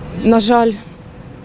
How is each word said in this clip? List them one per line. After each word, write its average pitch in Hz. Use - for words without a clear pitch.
На 226
жаль, 233